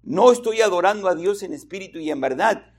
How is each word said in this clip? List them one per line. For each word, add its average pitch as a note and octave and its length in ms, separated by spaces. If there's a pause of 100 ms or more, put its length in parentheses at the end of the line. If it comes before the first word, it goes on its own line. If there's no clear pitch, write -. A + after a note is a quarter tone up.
No G#3 300
estoy A#3 280
adorando G3 480
a F3 60
Dios G3 280
en F#3 100
espíritu F#3 460
y D#3 120
en C#3+ 100
verdad. C#3 440 (140)